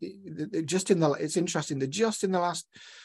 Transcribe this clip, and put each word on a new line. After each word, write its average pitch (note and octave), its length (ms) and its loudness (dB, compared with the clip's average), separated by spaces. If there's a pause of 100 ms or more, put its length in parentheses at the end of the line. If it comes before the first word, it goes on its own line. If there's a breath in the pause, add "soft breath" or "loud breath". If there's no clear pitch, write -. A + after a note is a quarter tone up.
it, F3 520 -10
it D#3+ 140 -2
just F#3 240 2
in F3 80 4
the, D3+ 140 4
it's D3+ 220 -2
interesting E3 440 0
that C3+ 100 0
just G#3 340 0
in F#3+ 80 2
the F#3 80 2
last F3 280 -2 (380 loud breath)